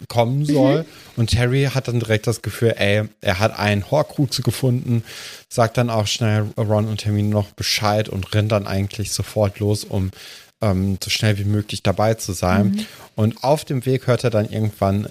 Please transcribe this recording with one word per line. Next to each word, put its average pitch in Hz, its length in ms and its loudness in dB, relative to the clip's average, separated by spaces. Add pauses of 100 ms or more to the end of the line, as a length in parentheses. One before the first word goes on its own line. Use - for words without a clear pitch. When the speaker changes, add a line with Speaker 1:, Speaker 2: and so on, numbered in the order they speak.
Speaker 1:
kommen 123 380 2
soll. 143 380 4
Speaker 2:
Mhm. - 20 -14 (320)
Speaker 1:
Und 117 200 2
Harry 127 360 2
hat 131 140 -2
dann 120 120 0
direkt 110 280 0
das 113 140 -2
Gefühl, 110 360 0
ey, 104 260 2 (180)
er 92 180 0
hat 110 200 0
einen 104 320 0
Horcrux 143 500 0
gefunden, 123 640 0 (460)
sagt 117 280 0
dann 120 140 2
auch 110 160 0
schnell 107 380 0 (120)
Ron 107 300 2
und 107 180 -6
Hermine 104 240 2
noch 104 220 0
Bescheid - 580 0
und 95 240 -6
rennt 107 180 2
dann 101 140 0
eigentlich 98 460 -4
sofort 104 480 -2
los, 104 240 0
um, 95 260 -4 (520)
ähm, 98 420 2
so - 80 -6
schnell 107 260 0
wie 104 60 -4
möglich 104 400 -2
dabei 107 320 2
zu - 180 -6
sein. 92 360 2
Speaker 2:
Mhm. 214 160 -2 (300)
Speaker 1:
Und 110 280 0
auf 151 220 2
dem 131 200 -4
Weg 131 220 0
hört 120 160 2
er 120 80 0
dann 110 180 0
irgendwann 104 600 0